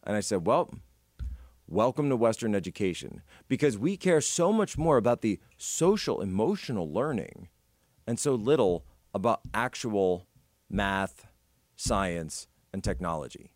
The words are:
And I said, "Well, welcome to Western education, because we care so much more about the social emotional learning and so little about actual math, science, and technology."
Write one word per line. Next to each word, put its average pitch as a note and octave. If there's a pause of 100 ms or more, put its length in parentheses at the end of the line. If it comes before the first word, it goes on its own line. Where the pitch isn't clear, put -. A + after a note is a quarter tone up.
And G#2
I -
said, F#2+
"Well, C#3 (920)
welcome A#2+
to B2+
Western A2+
education, F#2 (260)
because C3+
we D#3+
care F3+
so E3+
much A3
more D#3
about A#2+
the G#2 (160)
social -
emotional G2+
learning A2+ (580)
and A#2+
so C#3
little G#2+ (280)
about G2+ (140)
actual G2+ (420)
math, G2 (500)
science, F2 (260)
and F#2+
technology." E2